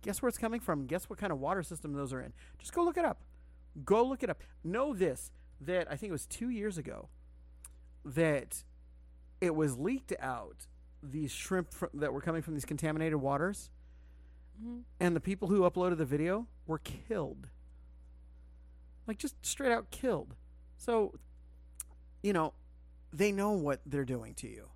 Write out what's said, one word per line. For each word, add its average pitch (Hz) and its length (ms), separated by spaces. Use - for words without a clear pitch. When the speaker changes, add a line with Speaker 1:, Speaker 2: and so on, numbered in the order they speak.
Speaker 1:
Guess 202 200
where 254 60
it's 233 100
coming 226 220
from? 147 260
Guess 165 240
what 202 80
kind 202 120
of 147 80
water 165 240
system 151 300
those 139 220
are 127 80
in? - 100
Just - 140
go 349 100
look 339 140
it 339 80
up. 254 160
Go 214 180
look 262 200
it 226 80
up. - 120
Know 240 300
this, 170 360
that 170 300
I 147 60
think 214 120
it 190 40
was 147 140
two - 220
years 208 300
ago - 320
that 147 600
it 170 120
was 147 240
leaked 208 400
out, 123 480
these 143 280
shrimp - 440
fr-, - 180
that 143 220
were 139 80
coming 165 200
from 160 120
these 143 100
contaminated 156 540
waters, 143 520
Speaker 2:
Mm-hmm. 240 200
Speaker 1:
and 175 180
the 151 40
people 190 280
who 196 120
uploaded 180 360
the 156 80
video 165 420
were 160 140
killed. 135 680
Like, 220 100
just - 180
straight 269 260
out 226 180
killed. - 440
So, 220 380
you 202 120
know, 156 180
they 196 220
know 202 200
what 143 340
they're 139 180
doing 120 300
to - 140
you. 107 280